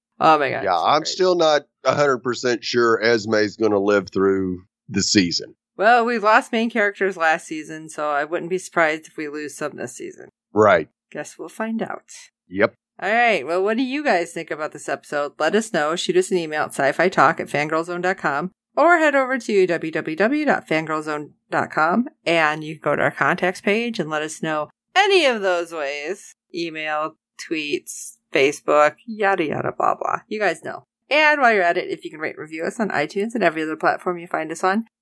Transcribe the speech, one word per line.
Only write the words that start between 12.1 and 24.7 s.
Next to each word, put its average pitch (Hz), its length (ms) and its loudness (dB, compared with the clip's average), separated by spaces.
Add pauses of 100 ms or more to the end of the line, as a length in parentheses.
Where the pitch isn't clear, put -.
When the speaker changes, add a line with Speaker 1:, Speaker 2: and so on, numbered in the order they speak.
Speaker 2:
Yep. 98 240 0 (260)
Speaker 1:
All 190 140 -4
right. 220 340 0
Well, 175 160 -2
what 220 140 -2
do 269 60 -2
you 269 200 -6
guys 180 300 0
think 165 180 -10
about 151 220 -8
this - 160 -12
episode? 143 500 -6
Let 160 160 2
us 220 200 0
know. 156 220 0
Shoot 170 200 -2
us 185 140 2
an 185 80 2
email 151 240 -2
at - 120 -2
sci 139 180 2
fi 180 180 2
talk 156 280 4
at - 100 -8
fangirlzone 160 520 -2
dot 185 160 -2
com, 156 360 -4 (220)
or 339 220 6
head 311 180 2
over 262 240 0
to 202 280 2
w 160 260 -4
w 156 240 -4
w 277 300 0
dot - 200 0
fangirlzone 156 640 -4 (180)
dot 143 200 -2
com, 180 380 2 (160)
and 156 400 0
you 156 120 -10
can - 60 -20 (100)
go 147 40 2
to 156 60 0
our 143 80 2
contacts 180 500 0
page 226 400 -2
and 156 80 -6
let 151 140 -4
us 156 200 -8
know 156 280 -4 (240)